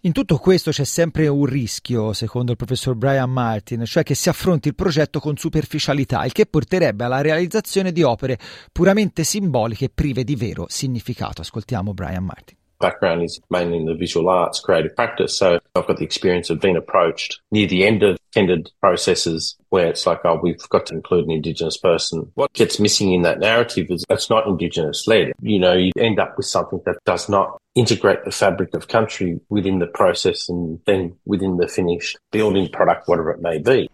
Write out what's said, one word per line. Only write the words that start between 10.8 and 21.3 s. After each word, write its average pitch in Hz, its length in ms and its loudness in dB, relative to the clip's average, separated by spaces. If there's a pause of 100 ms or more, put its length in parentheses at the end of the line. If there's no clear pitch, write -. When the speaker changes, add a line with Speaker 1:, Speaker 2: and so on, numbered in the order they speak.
Speaker 1:
Ascoltiamo 101 520 -6
Brian 92 300 -6
Martin. - 320 -10 (260)
Speaker 2:
Background 87 420 0
is 82 260 -6
mainly 87 280 -2
in 80 100 -2
the 82 100 -2
visual 87 320 0
arts, 90 320 2
creative 82 340 0
practice. - 420 -2
So 87 220 4 (160)
I've 92 140 0
got 85 80 0
the - 80 -4
experience 90 440 -2
of 82 120 -2
being 92 160 2
approached - 640 0 (100)
near 104 160 2
the 92 180 2
end 107 200 4
of 92 140 4 (120)
tendered 90 480 2
processes 87 800 0 (140)
where 90 180 4
it's - 180 -2
like, 85 180 2
"Oh, 82 160 4
we've 85 280 -2
got - 180 0
to - 80 -12
include 80 300 0
an 80 80 -4